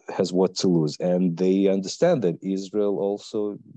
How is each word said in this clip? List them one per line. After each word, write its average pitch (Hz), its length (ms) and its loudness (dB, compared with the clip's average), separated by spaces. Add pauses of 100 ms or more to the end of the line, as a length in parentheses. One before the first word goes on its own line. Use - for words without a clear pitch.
has 87 240 -2
what 92 240 2
to - 120 0
lose. 80 320 2
And 90 360 0
they 95 320 4
understand 101 540 0
that 85 200 -2
Israel 98 560 -2
also, 101 600 -4 (180)